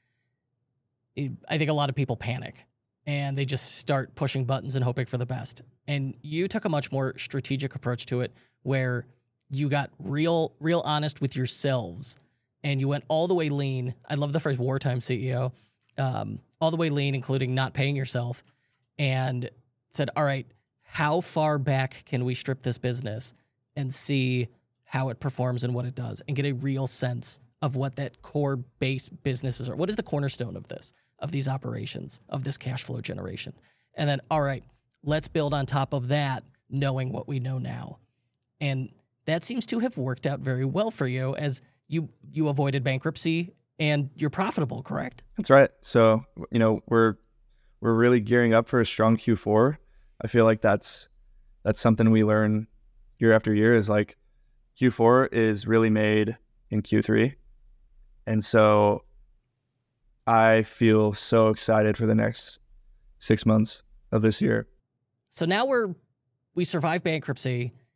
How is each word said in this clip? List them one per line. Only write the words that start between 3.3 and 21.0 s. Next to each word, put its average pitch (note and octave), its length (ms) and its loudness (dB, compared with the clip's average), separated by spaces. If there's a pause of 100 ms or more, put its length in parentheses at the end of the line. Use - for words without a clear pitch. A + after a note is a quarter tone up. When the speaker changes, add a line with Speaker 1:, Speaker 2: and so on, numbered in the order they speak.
Speaker 1:
they C#3 80 -2
just C3 320 -4
start - 380 -4
pushing C3+ 320 -2
buttons C3+ 300 -4
and C3 60 0
hoping B2 220 -2
for B2 140 -6
the B2 80 -4
best. A#2+ 340 -10 (260)
And C#3 360 -4
you D#3+ 260 -4
took A3 160 -4
a G3 60 -2
much D3 200 -2
more C3+ 280 -4
strategic C3+ 560 -6
approach - 320 -6
to B2 160 -2
it A2+ 100 -6 (300)
where B2+ 420 -2 (460)
you C#3+ 180 -2
got C#3 300 -2
real, D#3+ 600 -2
real E3 280 0
honest D3+ 340 -2
with C3+ 160 -4
yourselves B2 800 -4 (460)
and C#3 180 -2
you C3+ 80 0
went C#3+ 200 -2
all D#3+ 200 0
the F#3 60 2
way D#3+ 160 0
lean. C3+ 440 -4 (140)
I D3+ 60 -4
love C#3+ 180 -2
the D#3 80 0
phrase C#3+ 160 0
wartime B2+ 460 -2
C B2 260 -4
E B2+ 80 -2
O, B2+ 160 -2 (460)
um, G#2+ 420 -4 (220)
all D#3+ 80 2
the E3 80 -2
way E3 100 0
lean, C#3 260 0
including C3 400 -2
not C3 200 -2
paying C#3 200 0
yourself, B2 480 -6 (560)
and C3 520 -2 (400)
said, D3 260 -2
"All D3+ 80 0
right, C3+ 220 -2 (340)
how D3+ 400 -2